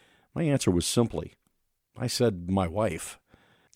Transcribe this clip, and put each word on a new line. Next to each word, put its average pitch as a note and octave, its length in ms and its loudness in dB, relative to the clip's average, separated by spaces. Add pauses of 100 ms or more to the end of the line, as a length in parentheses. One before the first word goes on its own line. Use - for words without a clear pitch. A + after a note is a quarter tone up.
(340)
My C#3 100 -4
answer C#3 280 2
was F2 160 2
simply, G2 460 0 (640)
I B2 120 -6
said, G2 420 0
"My F#2+ 180 2
wife." E2+ 520 -4 (560)